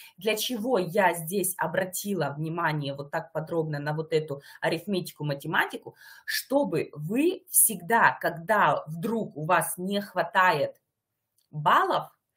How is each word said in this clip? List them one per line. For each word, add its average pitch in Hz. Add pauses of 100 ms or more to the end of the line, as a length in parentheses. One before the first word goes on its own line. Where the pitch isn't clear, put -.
(160)
Для 214
чего 233
я 180
здесь 170
обратила 175
внимание 156
вот 143
так 160
подробно 156
на 147
вот 156
эту 151 (220)
арифметику, 170
математику? 180 (300)
Чтобы 214
вы 233
всегда, 180
когда 165
вдруг 175
у 151
вас 160
не 202
хватает 180 (680)
баллов, 202 (280)